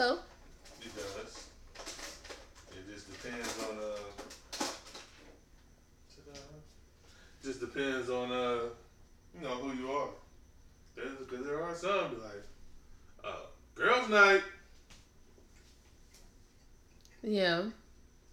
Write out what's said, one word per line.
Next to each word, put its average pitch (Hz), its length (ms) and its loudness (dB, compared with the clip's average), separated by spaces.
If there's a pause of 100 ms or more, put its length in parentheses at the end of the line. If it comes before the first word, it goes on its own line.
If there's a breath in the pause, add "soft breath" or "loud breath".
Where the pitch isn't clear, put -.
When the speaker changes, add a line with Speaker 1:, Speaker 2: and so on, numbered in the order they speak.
Speaker 1:
so. 277 160 6 (640)
Speaker 2:
It - 140 -12
does. - 520 -8 (1200)
It 95 220 -14
just 101 180 -14
depends 117 460 -6 (100)
on, 107 100 -4
uh, 107 200 -4 (2250)
ta-da. 143 140 -14 (1040 soft breath)
Just 135 180 -4
depends 131 480 0
on, 123 220 0
uh, 123 280 2 (760)
you 175 80 -12
know, 127 140 -2
who 135 260 -2
you 131 100 -4
are. 143 180 0 (840)
There's, 135 220 -6 (120)
'cause 127 160 -4
there 147 180 -2
are 165 100 -4
some 180 400 0
be 113 80 -6
like, 104 220 -10 (800)
"Uh, - 220 -8 (280)
girls' 233 360 6
night." 202 340 12 (2750)
Speaker 1:
Yeah. 190 460 6 (640)